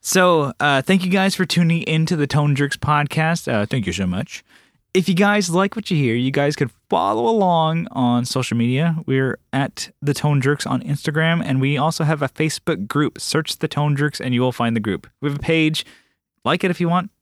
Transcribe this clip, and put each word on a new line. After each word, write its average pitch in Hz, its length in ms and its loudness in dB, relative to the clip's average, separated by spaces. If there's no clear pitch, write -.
So, 170 600 2
uh, 139 220 2
thank 185 220 2
you 180 60 0
guys 190 240 2
for 185 100 -2
tuning 170 420 2
into 160 300 0
the 147 100 0
Tone 147 280 2
Jerks 139 220 -2
podcast. 151 760 0
Uh, 104 140 0
thank 120 200 -2
you - 60 -4
so 95 140 -2
much. - 360 -6
If 185 140 2
you 196 60 2
guys 202 360 2
like 190 260 0
what 214 140 -8
you 180 80 2
hear, 123 160 2
you 127 160 0
guys 143 260 0
could 135 140 0
follow 202 400 2
along 170 640 2
on 120 340 0
social 123 320 -2
media. 131 400 0
We're 135 320 0
at - 380 -4
The 143 140 0
Tone 147 260 0
Jerks 139 260 0
on 131 160 -2
Instagram, 160 600 -2
and 131 160 0
we 139 160 0
also 156 280 -2
have 147 180 0
a 131 60 -2
Facebook 151 600 -4
group. 143 320 -2
Search - 380 -2
The 160 100 -4
Tone 147 280 0
Jerks, 143 240 -2
and 127 120 -2
you 123 80 2
will 127 120 2
find 117 220 -2
the 113 60 0
group. 104 260 -4
We 143 80 -2
have 143 100 -4
a - 40 -8
page. 160 420 0
Like 165 200 0
it 185 60 2
if 170 100 -2
you 175 80 0
want. 180 220 -2